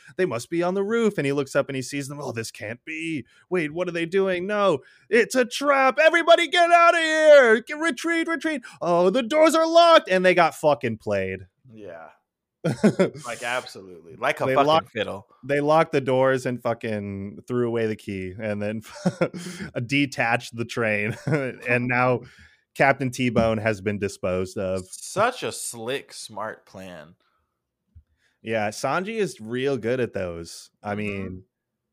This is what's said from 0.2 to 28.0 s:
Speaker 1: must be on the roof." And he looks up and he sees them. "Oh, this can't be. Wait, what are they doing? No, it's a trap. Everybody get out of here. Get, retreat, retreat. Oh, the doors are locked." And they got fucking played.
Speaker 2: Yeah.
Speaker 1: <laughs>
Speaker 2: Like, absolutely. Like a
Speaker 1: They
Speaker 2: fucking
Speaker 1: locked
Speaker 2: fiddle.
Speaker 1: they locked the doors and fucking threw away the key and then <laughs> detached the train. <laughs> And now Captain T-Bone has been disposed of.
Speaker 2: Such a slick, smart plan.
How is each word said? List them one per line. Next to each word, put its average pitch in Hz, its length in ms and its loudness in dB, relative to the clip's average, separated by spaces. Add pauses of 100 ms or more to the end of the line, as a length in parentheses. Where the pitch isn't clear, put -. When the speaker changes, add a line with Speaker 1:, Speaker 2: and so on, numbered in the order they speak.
Speaker 1:
must 120 240 -6
be 170 140 -2
on 180 100 0
the 196 120 -2
roof." 220 320 0
And 147 80 -2
he 139 80 0
looks 143 200 -2
up 143 140 0
and 135 80 -8
he 131 60 -4
sees 143 260 -8
them. 143 140 -14
"Oh, 131 100 -8
this 113 180 -8
can't 107 360 -12
be. 160 400 -8 (240)
Wait, 160 240 -2
what 180 160 -4
are - 20 -4
they 170 140 -4
doing? 185 420 0
No, 202 320 0 (300)
it's 240 260 2
a 254 80 4
trap. 269 580 2
Everybody 330 460 6
get 349 240 4
out 339 240 8
of 330 60 2
here. 302 580 8
Get, 302 200 -10
retreat, 330 500 -2
retreat. 311 320 -4 (200)
Oh, 175 280 4
the 233 120 2
doors 302 320 4
are 320 140 2
locked." 330 420 6
And 185 160 2
they 185 80 6
got 165 220 4
fucking 135 440 0
played. 95 400 -4 (340)
Speaker 2:
Yeah. 87 340 -18 (580)
Speaker 1:
<laughs> 170 40 0 (560)
Speaker 2:
Like, 117 180 -10
absolutely. 95 720 -8
Like 123 240 -2
a 135 60 -2
Speaker 1:
They 131 80 0
Speaker 2:
fucking 139 140 4
Speaker 1:
locked 160 240 2
Speaker 2:
fiddle. 98 360 -8 (160)
Speaker 1:
they 143 160 -2
locked 156 320 2
the 143 80 0
doors 131 460 0
and 123 180 -6
fucking 101 840 -6
threw 123 220 -2
away 113 200 -2
the 107 100 -4
key 92 440 -8
and 104 200 -4
then 110 220 -6 (480)
<laughs> 175 540 -12
detached 131 720 -2
the 117 80 -6
train. 110 580 -2
<laughs> - 40 -20
And 123 640 -2
now 123 320 0 (540)
Captain 135 360 2
T-Bone 113 480 0
has 104 220 -2
been 101 180 -4
disposed 95 580 -4
of. 95 320 -4
Speaker 2:
Such - 540 -4
a 117 80 -6
slick, 120 640 -10
smart 107 520 -12
plan. 90 500 -18 (1300)